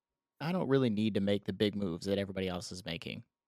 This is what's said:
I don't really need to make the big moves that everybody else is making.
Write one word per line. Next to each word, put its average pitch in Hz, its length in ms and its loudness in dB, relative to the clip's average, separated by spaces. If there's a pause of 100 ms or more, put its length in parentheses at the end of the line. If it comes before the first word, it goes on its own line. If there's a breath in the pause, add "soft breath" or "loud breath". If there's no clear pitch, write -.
(400)
I 156 120 -2
don't 180 160 0
really 131 220 6
need 107 260 2
to 101 60 2
make 101 240 2
the 98 80 -2
big 104 220 2
moves 92 300 -4
that 98 140 0
everybody 95 280 -4
else 90 240 -6
is 92 140 -12
making. 82 380 -8 (240)